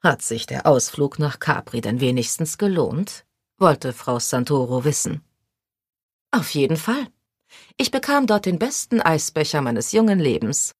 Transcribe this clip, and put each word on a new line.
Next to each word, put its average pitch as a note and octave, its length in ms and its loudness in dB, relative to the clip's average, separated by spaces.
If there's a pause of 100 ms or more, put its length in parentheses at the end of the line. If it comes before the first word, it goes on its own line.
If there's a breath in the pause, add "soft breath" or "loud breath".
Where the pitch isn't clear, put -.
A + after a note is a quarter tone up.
"Hat D3+ 200 2
sich - 240 -6
der C3+ 200 -6
Ausflug C#3+ 540 2
nach D3 200 -2
Capri C#3+ 420 -2
denn A#2+ 180 -2
wenigstens B2+ 580 -2
gelohnt?", F#3 680 -2 (320)
wollte D3 340 4
Frau A#2+ 280 -4
Santoro B2+ 680 -2
wissen. D3+ 360 -2 (1080)
"Auf G#3+ 200 0
jeden D3 260 0
Fall. B3 300 -4 (680 loud breath)
Ich - 160 -2
bekam C#4 340 2
dort G#3 200 2
den F3+ 120 0
besten A#3+ 440 -2
Eisbecher D#3 600 0
meines A#2 300 -2
jungen G#3+ 280 4
Lebens. A#2+ 600 0